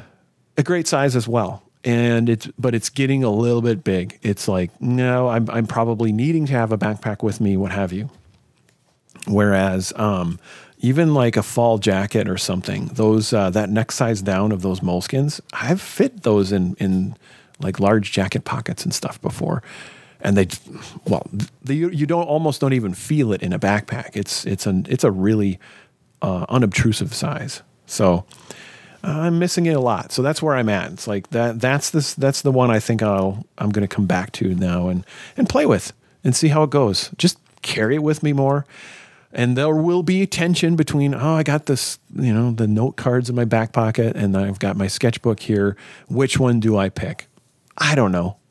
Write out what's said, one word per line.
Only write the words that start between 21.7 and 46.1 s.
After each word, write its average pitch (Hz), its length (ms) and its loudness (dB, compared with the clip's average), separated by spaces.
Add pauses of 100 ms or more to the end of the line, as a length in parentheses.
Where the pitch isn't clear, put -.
you, 165 160 0
you 151 160 -2
don't, 170 220 -2
almost 151 340 -2
don't 135 120 2
even 107 200 -2
feel 135 400 0
it 92 80 -2
in 87 120 -2
a - 60 -2
backpack. 101 560 -2
It's, - 300 -6
it's - 200 -4
an, 92 240 0
it's 131 140 0
a 120 80 4
really, 98 480 0 (640)
uh, 92 280 -2
unobtrusive 113 640 0
size. 135 500 -6 (220)
So, 92 400 2 (800)
uh, - 80 -6
I'm 170 280 0
missing 175 260 0
it 160 100 2
a 139 40 2
lot. 120 320 0
So 127 100 -2
that's 147 200 0
where 156 140 2
I'm 117 140 2
at. 92 220 -2
It's 90 160 -12
like 101 220 -4
that, 117 300 -2
that's 131 300 0
this, 147 240 -2
that's 135 280 0
the 143 100 2
one 127 200 4
I 107 80 4
think 110 240 0
I'll, 98 420 0 (120)
I'm 101 120 -2
gonna 101 180 0
come 101 180 0
back 90 280 -2
to 92 220 -2
now 90 320 0
and, 90 180 -2 (300)
and 269 140 2
play 294 160 2
with 113 260 2 (320)
and 131 120 2
see 160 120 2
how 156 160 4
it 143 60 2
goes. 120 480 2
Just - 200 0 (240)
carry 113 340 0
it 156 80 -2
with 151 200 0
me 147 100 2
more. 139 320 2 (640)
And 123 240 0
there 151 200 2
will 175 280 2
be 185 220 2
tension 170 500 2
between, 143 380 2
oh, 143 220 0
I 156 80 2
got 147 240 0
this, - 320 -2 (160)
you 120 180 2
know, 120 180 2
the 113 140 0
note 107 300 0
cards 123 340 0
in 123 60 -4
my 120 100 2
back 113 260 0
pocket 113 440 0
and 98 200 0
I've 98 220 -2
got 98 200 -2
my 98 100 0
sketchbook 113 540 -2
here. 101 360 0 (300)
Which 127 320 0